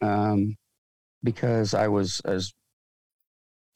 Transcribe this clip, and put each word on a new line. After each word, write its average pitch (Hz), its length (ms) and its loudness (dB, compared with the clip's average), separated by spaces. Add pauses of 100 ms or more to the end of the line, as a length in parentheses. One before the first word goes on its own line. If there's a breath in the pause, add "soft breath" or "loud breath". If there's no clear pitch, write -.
um, 104 560 0 (680)
because 113 500 0
I 107 140 2
was, 101 380 0
I - 60 -2
was 92 220 -4 (1200)